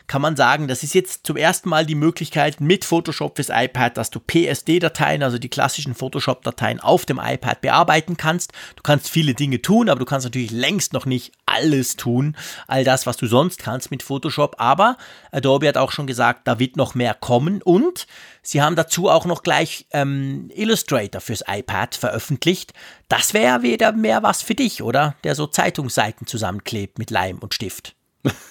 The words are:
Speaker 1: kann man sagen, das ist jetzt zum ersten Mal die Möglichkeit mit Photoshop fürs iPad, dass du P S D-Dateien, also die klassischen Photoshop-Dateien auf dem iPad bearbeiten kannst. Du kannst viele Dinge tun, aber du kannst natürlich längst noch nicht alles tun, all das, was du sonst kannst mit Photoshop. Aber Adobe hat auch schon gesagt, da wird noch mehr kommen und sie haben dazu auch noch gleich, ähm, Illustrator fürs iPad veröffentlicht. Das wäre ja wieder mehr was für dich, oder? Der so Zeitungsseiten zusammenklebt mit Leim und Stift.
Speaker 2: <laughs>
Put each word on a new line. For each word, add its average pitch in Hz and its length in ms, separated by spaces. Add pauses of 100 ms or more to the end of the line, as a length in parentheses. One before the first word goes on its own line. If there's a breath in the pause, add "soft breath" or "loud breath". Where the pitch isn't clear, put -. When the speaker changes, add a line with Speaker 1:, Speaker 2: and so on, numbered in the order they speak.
Speaker 1:
kann 139 160
man 156 140
sagen, 135 320
das 127 160
ist 147 100
jetzt - 320
zum 151 100
ersten 170 320
Mal 160 160
die 156 120
Möglichkeit 151 640
mit 180 240
Photoshop 160 520
fürs 143 140
iPad, 123 460
dass 120 140
du 117 80
P 170 260
S 139 200
D-Dateien, 156 580
also 123 160
die 123 100
klassischen 131 460
Photoshop-Dateien 120 840
auf 151 280
dem 131 120
iPad - 420
bearbeiten 160 560
kannst. 165 340 (240 loud breath)
Du - 80
kannst 147 260
viele 156 240
Dinge 135 300
tun, 220 260
aber 139 100
du 127 60
kannst 131 220
natürlich 117 240
längst 139 420
noch 135 140
nicht 127 240 (160)
alles 139 480
tun, 135 400 (320 loud breath)
all 131 160
das, 131 240
was 120 100
du - 80
sonst 127 380
kannst 123 260
mit 135 140
Photoshop. 147 560
Aber 165 380 (340 loud breath)
Adobe 135 360
hat 139 100
auch 131 140
schon 147 140
gesagt, 120 420
da 120 120
wird 131 180
noch 123 160
mehr 117 220
kommen 147 480
und 254 420 (380 loud breath)
sie - 180
haben 160 140
dazu 165 340
auch 160 160
noch 170 160
gleich, 156 500
ähm, 139 640
Illustrator 147 640
fürs - 280
iPad 101 480
veröffentlicht. 127 800 (340 loud breath)
Das - 280
wäre 220 100
ja - 180
wieder 226 280
mehr 220 320
was 208 180
für - 140
dich, - 260
oder? 139 420
Der 151 120
so 151 120
Zeitungsseiten 120 800
zusammenklebt 101 720
mit 107 140
Leim 92 280
und - 140
Stift. - 420 (280)
Speaker 2:
<laughs> - 80 (200 loud breath)